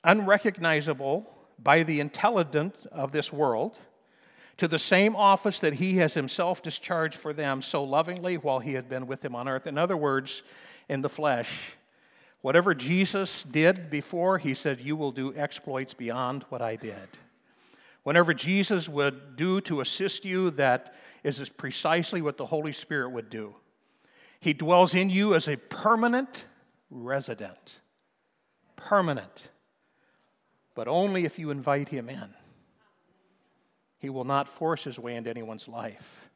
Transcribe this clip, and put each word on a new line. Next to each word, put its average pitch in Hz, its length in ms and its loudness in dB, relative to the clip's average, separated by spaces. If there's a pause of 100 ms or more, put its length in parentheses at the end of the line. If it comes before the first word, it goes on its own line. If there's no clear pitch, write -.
unrecognizable 170 1200 2 (300)
by 147 240 6
the 156 160 0
intelligent 160 720 0 (200)
of 139 180 -4
this 143 220 -4
world, 143 460 0 (760)
to 175 120 0
the 156 100 0
same 196 380 4
office 196 420 4
that 151 160 2
he 185 220 0
has 160 180 4
himself 170 480 -2
discharged 160 540 -4
for 151 160 -8
them 139 280 -2
so 143 220 -2
lovingly 170 540 0
while 139 240 0
he 131 140 -6
had 127 140 -6
been 127 200 -6
with 131 140 -6
them 123 120 -8
on 123 140 -6
earth. 131 180 -4
In 143 100 -6
other 175 200 0
words, 135 480 -2 (440)
in 135 140 -2
the 143 60 -2
flesh, 135 640 -2 (680)
whatever 170 320 4
Jesus 180 680 0
did 160 480 2
before, 175 480 0
he 139 160 -2
said, 135 260 -4
"You 143 140 -4
will 147 180 -4
do 135 220 -6
exploits 135 600 -6
beyond 123 500 -4
what 120 180 -8
I 113 140 -4
did." 98 320 -14 (960)
Whenever 170 280 4
Jesus 180 560 0
would 143 480 -2
do 185 260 0
to 156 180 -4
assist - 440 -4
you, 185 280 0
that 135 420 2 (300)
is 135 260 -4
precisely 160 720 -2
what 147 140 -4
the 131 100 -8
Holy 151 260 -4
Spirit 135 380 -6
would 113 180 -8
do. 107 280 -10 (840)
He - 160 0
dwells 175 400 6
in 190 160 2
you 196 240 4
as 156 140 2
a 143 80 -2
permanent 233 880 0 (420)
resident. 120 920 -8 (960)
Permanent. 156 720 0 (1300)
But 113 120 -8
only 185 380 2
if 160 160 -4
you 151 100 -6
invite 143 380 0
him 123 200 -8
in. 104 240 -12 (1700)
He 139 120 -10
will 131 120 -8
not 139 240 2
force 160 380 -4
his 127 120 -10
way 120 200 -8
into 117 120 -8
anyone's 113 380 -10
life. 113 680 -14